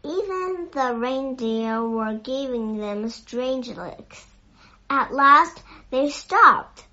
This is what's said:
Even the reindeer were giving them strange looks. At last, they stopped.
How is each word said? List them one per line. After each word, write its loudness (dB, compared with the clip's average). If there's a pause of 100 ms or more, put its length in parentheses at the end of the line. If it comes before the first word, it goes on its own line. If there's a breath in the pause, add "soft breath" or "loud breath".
Even -4
the -2
reindeer -2
were -2
giving -6
them -4
strange -6
looks. -14 (680 soft breath)
At 0
last, 6 (260 loud breath)
they 0
stopped. 4